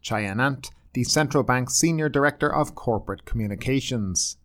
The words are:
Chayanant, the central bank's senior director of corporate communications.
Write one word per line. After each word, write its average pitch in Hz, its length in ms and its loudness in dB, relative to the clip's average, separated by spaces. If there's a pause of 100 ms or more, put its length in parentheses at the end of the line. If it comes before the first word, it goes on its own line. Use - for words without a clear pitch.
Chayanant, 113 680 -2 (220)
the 123 120 0
central 147 380 2
bank's 123 320 0
senior 160 340 2
director 143 440 2
of 147 220 0
corporate 98 500 -4
communications. 110 1200 -2